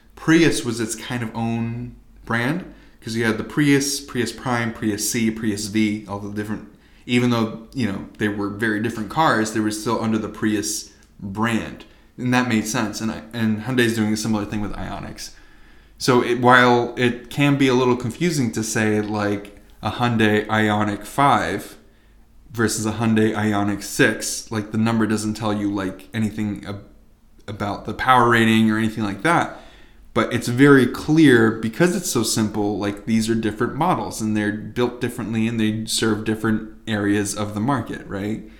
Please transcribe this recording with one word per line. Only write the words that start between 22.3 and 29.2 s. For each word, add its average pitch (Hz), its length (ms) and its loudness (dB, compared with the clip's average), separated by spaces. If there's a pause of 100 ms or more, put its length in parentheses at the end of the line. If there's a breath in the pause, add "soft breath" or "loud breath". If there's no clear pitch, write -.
versus 110 340 0
a 107 80 -2
Hyundai 110 400 2
Ioniq 104 500 -2
six, - 680 0
like, 107 200 -6
the 113 60 -4
number 110 300 2
doesn't 107 280 -2
tell 110 180 -2
you, 104 200 -2
like, 95 400 -6
anything 107 520 -4
ab-, 101 180 -10 (640)
about 101 360 -6
the 110 80 -8
power 123 360 4
rating 110 420 6
or 110 60 0
anything 110 260 -2
like 98 200 -6